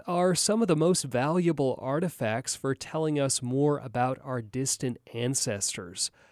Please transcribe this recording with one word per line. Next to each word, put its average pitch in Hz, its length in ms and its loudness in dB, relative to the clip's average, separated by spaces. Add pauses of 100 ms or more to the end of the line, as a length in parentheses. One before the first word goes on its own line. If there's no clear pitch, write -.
are 180 300 4
some 220 260 2
of 226 60 2
the 175 80 4
most 165 300 4
valuable 143 760 2
artifacts 131 720 -2
for 135 220 -2
telling 156 420 -2
us 139 240 0
more 139 360 2
about 123 440 -2
our 127 200 -6
distant 123 560 -4 (160)
ancestors. 110 960 -4 (200)